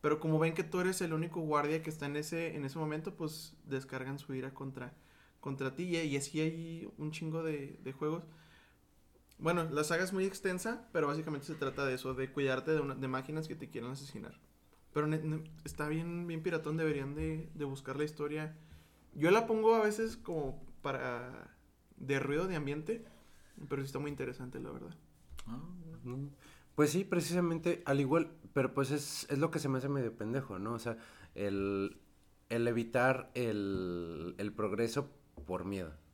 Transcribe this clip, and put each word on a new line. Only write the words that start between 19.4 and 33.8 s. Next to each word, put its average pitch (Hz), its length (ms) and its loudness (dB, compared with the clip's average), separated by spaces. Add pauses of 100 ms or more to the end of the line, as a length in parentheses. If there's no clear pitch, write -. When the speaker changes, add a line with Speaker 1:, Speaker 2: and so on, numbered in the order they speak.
Speaker 1:
pongo 220 260 8
a 226 80 6
veces 214 340 2
como 147 460 -4 (200)
para... 127 680 -4 (460)
de 135 240 2
ruido 143 260 2
de 190 100 -2
ambiente, 151 480 -2 (640)
pero 135 140 -2
sí 135 40 -4
está 135 120 -4
muy 147 120 -2
interesante, 127 500 -6
la - 100 -6
verdad. - 240 -10 (520)
Speaker 2:
Ah, 117 120 -8 (460)
Speaker 3:
Mm, 127 220 -6 (500)
pues 147 140 8
sí, 175 120 2
precisamente, 175 840 2
al 139 140 4
igual, 143 300 4 (220)
pero 123 200 4
pues 135 200 2
es, - 380 -4
es 143 80 2
lo 160 120 4
que 160 80 0
se 147 100 0
me 131 100 2
hace 131 100 -2
medio 127 280 0
pendejo, 107 440 -2
¿no? 110 140 -2
O 117 40 -4
sea, 113 180 -2 (380)
el, 98 640 2 (540)
el 117 180 2
evitar 120 640 2
el, 92 1040 -2